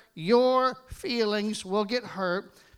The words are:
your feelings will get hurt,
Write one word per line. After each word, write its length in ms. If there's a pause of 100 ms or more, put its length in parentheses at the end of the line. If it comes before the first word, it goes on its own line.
(140)
your 600 (120)
feelings 760
will 200
get 180
hurt, 500 (260)